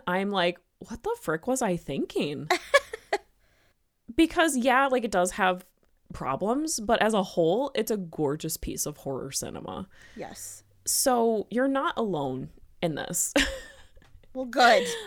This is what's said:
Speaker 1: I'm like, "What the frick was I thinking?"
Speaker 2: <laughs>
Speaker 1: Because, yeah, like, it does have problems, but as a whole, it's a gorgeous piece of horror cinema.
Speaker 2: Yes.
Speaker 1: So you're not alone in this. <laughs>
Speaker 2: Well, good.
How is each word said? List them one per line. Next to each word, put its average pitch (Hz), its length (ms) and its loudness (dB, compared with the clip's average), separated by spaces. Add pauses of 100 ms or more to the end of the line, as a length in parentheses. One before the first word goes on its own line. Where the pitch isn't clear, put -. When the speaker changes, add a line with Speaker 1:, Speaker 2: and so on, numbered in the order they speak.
Speaker 1:
I'm 190 240 0
like, 175 280 0 (200)
"What - 240 -14
the 453 180 -2
frick 160 260 -4
was 254 140 0
I 185 160 2
thinking?" 156 760 -4
Speaker 2:
<laughs> 349 60 0 (1600)
Speaker 1:
Because, 320 420 4
yeah, 262 300 4
like, 247 160 2
it 220 80 -2
does 180 200 4
have 185 340 0 (480)
problems, 214 680 -2
but 214 220 2
as 214 120 2
a 202 100 2
whole, 190 520 2
it's 220 160 -2
a 214 60 0
gorgeous 160 600 -4
piece - 280 -6
of 151 120 -10
horror - 340 -8
cinema. - 560 -8 (280)
Speaker 2:
Yes. - 480 -14 (220)
Speaker 1:
So 233 640 2
you're 247 160 2
not 277 300 0
alone 143 520 -2 (320)
in 165 140 0
this. - 440 -4
<laughs> - 40 4 (920)
Speaker 2:
Well, 262 120 -8
good. 240 400 6 (220)